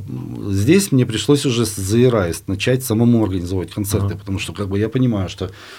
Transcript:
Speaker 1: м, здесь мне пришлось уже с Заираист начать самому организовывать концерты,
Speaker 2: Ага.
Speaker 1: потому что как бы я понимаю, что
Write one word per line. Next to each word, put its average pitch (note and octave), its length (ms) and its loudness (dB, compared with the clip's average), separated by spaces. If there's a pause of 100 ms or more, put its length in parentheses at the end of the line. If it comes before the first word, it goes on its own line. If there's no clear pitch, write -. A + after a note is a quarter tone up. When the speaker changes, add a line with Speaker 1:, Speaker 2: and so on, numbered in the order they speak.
Speaker 1:
м, A2 440 -8
здесь D3 380 2
мне B2+ 140 4
пришлось C3 400 0
уже A#2 200 0
с G#2 100 -4
Заираист G2+ 720 2
начать B2 360 0
самому A#2 400 4
организовывать F#2 520 -2
концерты, G2+ 320 0
Speaker 2:
Ага. G2 100 -4
Speaker 1:
потому G2 220 -6
что - 140 -8
как G2+ 140 -6
бы G2 120 -2
я A2 100 0
понимаю, A2 400 0
что F#2+ 220 -8 (280)